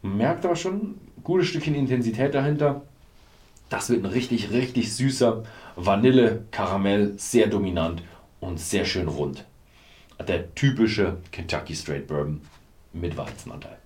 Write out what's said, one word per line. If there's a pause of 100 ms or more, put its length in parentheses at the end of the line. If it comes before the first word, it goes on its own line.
Man
merkt
aber
schon
ein (220)
gutes
Stückchen
Intensität
dahinter. (840)
Das
wird
ein
richtig,
richtig
süßer (320)
Vanille-Karamell,
sehr
dominant (380)
und
sehr
schön
rund. (800)
Der
typische (120)
Kentucky
Straight
Bourbon (520)
mit
Weizenanteil.